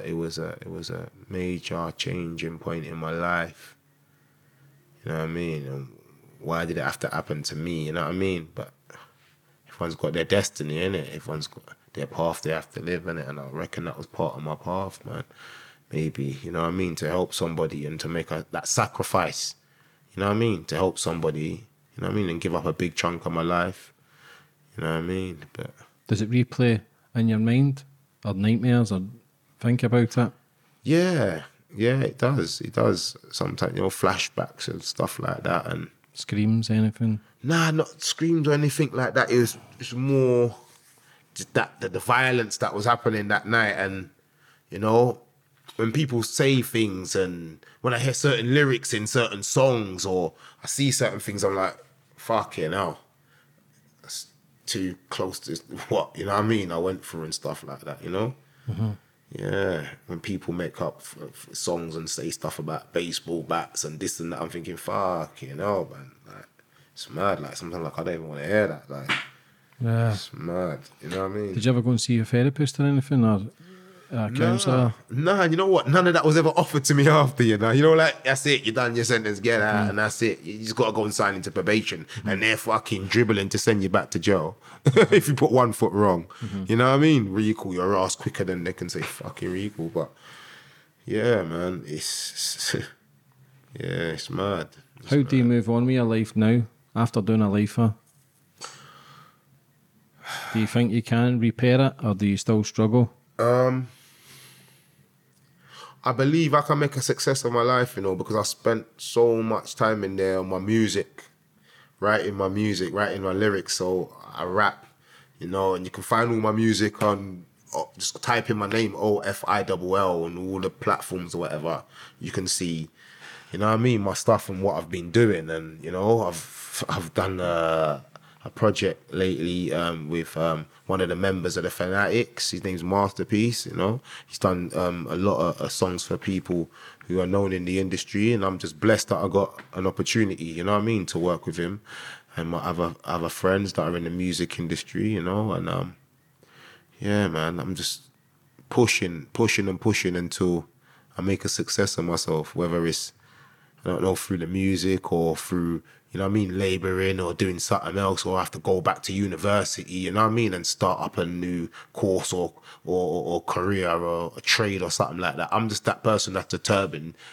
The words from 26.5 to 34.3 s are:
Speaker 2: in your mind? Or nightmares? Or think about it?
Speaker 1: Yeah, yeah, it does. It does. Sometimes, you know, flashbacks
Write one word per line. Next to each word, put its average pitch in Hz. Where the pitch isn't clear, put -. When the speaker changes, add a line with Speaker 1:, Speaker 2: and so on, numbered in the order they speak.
Speaker 2:
in 113
your 110
mind? 131
Or 101
nightmares? 113
Or 92
think 120
about 120
it? 120
Speaker 1:
Yeah, 151
yeah, 120
it -
does. 120
It -
does. 107
Sometimes, 92
you 95
know, 95
flashbacks -